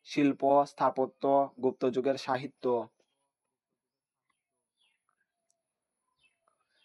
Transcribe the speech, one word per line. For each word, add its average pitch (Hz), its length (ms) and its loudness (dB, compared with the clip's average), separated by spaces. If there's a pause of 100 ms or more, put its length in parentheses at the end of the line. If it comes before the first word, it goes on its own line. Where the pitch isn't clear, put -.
শিল্প, 143 600 2
স্থাপত্য, 139 840 0 (120)
গুপ্ত 127 280 0
যুগের 131 240 -2
সাহিত্য। 127 760 -4 (4000)